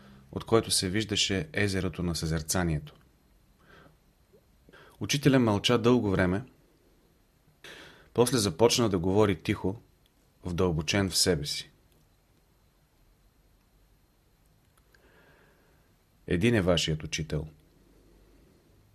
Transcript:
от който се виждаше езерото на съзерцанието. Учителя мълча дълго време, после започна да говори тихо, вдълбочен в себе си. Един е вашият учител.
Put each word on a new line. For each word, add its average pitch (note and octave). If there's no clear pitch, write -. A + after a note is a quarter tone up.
от -
който A2+
се G2
виждаше G2
езерото F#2+
на E2+
съзерцанието. D#2+
Учителя C3+
мълча A2+
дълго A2
време, F#2+
после B2
започна A2
да F#2+
говори F#2+
тихо, G2+
вдълбочен F2+
в -
себе D#2
си. -
Един G#2+
е G#2
вашият D#2+
учител. D#2